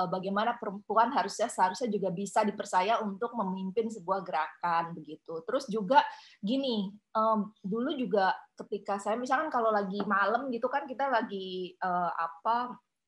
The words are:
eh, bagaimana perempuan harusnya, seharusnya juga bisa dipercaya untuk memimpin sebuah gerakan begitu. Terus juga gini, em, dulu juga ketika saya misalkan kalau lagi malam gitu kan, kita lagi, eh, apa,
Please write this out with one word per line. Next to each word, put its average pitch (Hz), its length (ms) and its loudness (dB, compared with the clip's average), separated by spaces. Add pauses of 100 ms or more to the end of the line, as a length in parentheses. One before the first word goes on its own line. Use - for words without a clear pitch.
eh, 180 80 0
bagaimana 196 480 0
perempuan 208 560 2
harusnya, 202 400 0
seharusnya 202 400 2
juga 190 160 0
bisa 196 320 0
dipercaya 202 640 2
untuk 214 320 -4
memimpin 190 560 -2
sebuah 185 320 -2
gerakan 170 720 -2
begitu. 156 480 -10
Terus 254 240 -2
juga 220 320 4 (400)
gini, 226 480 0 (240)
em, 220 260 4 (220)
dulu 233 400 -2
juga 190 320 2 (240)
ketika 202 400 -4
saya 214 240 -2
misalkan 285 320 0
kalau 233 160 2
lagi 202 400 2
malam 208 400 2
gitu 240 240 -2
kan, 294 160 -2
kita 269 240 0
lagi, 190 640 -2
eh, 180 400 0
apa, 233 560 -2 (360)